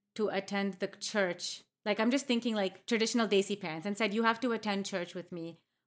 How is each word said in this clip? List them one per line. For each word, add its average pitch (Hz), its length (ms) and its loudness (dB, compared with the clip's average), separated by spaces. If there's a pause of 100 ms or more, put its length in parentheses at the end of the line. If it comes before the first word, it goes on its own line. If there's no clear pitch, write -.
(160)
to 214 120 0
attend 196 520 -2
the 196 80 0
church, 190 760 -2 (220)
like, 208 160 2
I'm 226 100 4
just 269 160 2
thinking, 233 300 0
like, 190 300 -2
traditional 226 420 2
Desi 196 300 2
parents, 160 280 -6
and 202 100 -2
said, 214 160 0
"You 226 120 2
have 226 160 4
to 247 120 0
attend 202 340 -2
church 175 280 -4
with 175 180 -10
me 170 260 -8 (280)